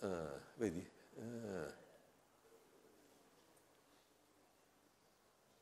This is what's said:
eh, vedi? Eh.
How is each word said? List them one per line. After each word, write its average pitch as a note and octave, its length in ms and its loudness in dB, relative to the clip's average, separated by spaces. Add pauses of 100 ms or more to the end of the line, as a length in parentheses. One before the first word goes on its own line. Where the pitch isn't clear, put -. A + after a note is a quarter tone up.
eh, F2+ 260 4 (300)
vedi? F#2 340 4 (260)
Eh. A2 720 -2 (3750)